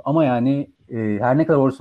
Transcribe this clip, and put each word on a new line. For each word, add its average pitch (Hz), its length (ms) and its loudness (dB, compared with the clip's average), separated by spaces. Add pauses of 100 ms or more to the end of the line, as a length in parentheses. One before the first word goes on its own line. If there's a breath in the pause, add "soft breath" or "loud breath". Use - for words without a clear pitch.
Ama 151 200 2
yani, 131 460 -2 (180)
e, 107 80 -10
her 110 400 0
ne 160 80 2
kadar 156 120 2
Orson 135 240 0